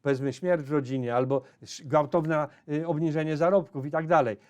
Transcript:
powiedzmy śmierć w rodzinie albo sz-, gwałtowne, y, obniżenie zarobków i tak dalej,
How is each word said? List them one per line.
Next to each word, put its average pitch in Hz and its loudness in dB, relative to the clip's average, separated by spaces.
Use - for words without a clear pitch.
powiedzmy 139 0
śmierć 175 0
w 135 -8
rodzinie 127 -2
albo 131 0
sz-, - -16
gwałtowne, 151 0
y, 156 -4
obniżenie 156 -2
zarobków 165 0
i 147 -10
tak 160 -2
dalej, 139 4